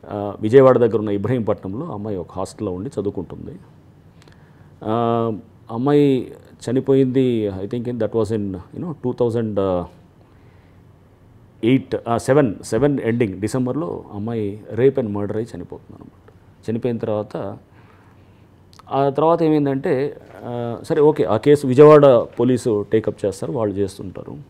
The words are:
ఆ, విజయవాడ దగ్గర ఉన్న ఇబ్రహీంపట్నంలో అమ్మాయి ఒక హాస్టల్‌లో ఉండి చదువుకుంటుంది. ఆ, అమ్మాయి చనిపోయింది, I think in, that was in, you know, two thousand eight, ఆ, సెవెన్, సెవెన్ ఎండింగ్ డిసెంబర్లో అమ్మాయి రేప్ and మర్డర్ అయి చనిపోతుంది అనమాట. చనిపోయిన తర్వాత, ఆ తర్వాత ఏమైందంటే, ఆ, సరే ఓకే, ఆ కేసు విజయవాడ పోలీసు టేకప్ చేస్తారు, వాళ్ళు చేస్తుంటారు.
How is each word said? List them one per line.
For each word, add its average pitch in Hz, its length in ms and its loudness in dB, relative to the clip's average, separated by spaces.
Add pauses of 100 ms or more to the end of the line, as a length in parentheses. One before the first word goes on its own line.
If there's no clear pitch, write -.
ఆ, 101 340 -6
విజయవాడ 127 380 6
దగ్గర 117 180 2
ఉన్న 107 120 -2
ఇబ్రహీంపట్నంలో 104 760 -4
అమ్మాయి 104 300 -10
ఒక 82 140 -10
హాస్టల్‌లో 95 420 -8
ఉండి 98 180 -10 (100)
చదువుకుంటుంది. 87 580 -10 (1300)
ఆ, 110 80 -4 (800)
అమ్మాయి 135 640 0 (380)
చనిపోయింది, 127 800 0
I 95 160 -8
think 117 180 -8
in, 120 100 -6
that 110 160 -4
was 113 260 -2
in, 101 160 -4
you 90 320 -12
know, 170 80 -10 (140)
two 123 60 -2 (100)
thousand 101 640 -2 (1800)
eight, 127 320 0 (120)
ఆ, 117 100 -2
సెవెన్, 131 360 2 (100)
సెవెన్ 135 360 0
ఎండింగ్ 113 400 -2
డిసెంబర్లో 123 720 -6
అమ్మాయి 107 480 -8 (120)
రేప్ 131 260 2
and 117 100 -4
మర్డర్ 101 280 -6
అయి 117 100 -4 (100)
చనిపోతుంది - 460 -18
అనమాట. - 300 -20 (380)
చనిపోయిన 117 280 -4
తర్వాత, 107 580 -6 (1300)
ఆ 139 180 0
తర్వాత 160 340 0
ఏమైందంటే, 143 720 -2 (280)
ఆ, 120 380 -8
సరే 160 180 -2
ఓకే, 147 240 4
ఆ 95 120 2
కేసు 143 300 4
విజయవాడ 147 400 10
పోలీసు 117 840 2
టేకప్ 107 340 -2
చేస్తారు, 92 260 -6
వాళ్ళు 110 220 -4
చేస్తుంటారు. 95 600 -8 (140)